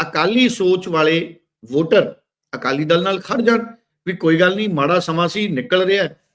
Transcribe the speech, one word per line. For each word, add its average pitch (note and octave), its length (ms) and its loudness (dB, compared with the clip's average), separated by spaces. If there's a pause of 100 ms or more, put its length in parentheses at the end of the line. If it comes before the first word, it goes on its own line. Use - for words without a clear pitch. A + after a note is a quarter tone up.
ਅਕਾਲੀ F#3+ 480 2
ਸੋਚ F#3 380 0
ਵਾਲੇ E3 480 0 (360)
ਵੋਟਰ D#3+ 420 2 (400)
ਅਕਾਲੀ C3+ 320 -4
ਦਲ E3+ 180 2
ਨਾਲ F#3+ 160 -2
ਖੜ A3+ 220 -4
ਜਾਣ, A3 220 2 (440)
ਵੀ F#3 60 -4
ਕੋਈ D#3+ 260 0
ਗੱਲ F3+ 160 4
ਨਹੀਂ, G#3+ 140 -4
ਮਾੜਾ E3 300 0
ਸਮਾਂ E3+ 280 -2
ਸੀ, G#3 200 -4
ਨਿਕਲ F3+ 360 0
ਰਿਹਾ G3 200 0
ਹੈ, - 180 -8 (120)